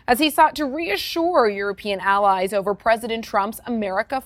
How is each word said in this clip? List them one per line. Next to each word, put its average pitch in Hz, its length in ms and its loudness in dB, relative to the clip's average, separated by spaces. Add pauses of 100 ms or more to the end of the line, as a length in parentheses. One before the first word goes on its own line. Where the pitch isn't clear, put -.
as 240 120 2
he 302 100 2
sought 311 280 4
to 302 100 -2
reassure 330 840 0
European 202 520 -4
allies 196 520 2
over 202 220 -2
President 226 500 -2
Trump's 214 400 -4
America 226 600 -4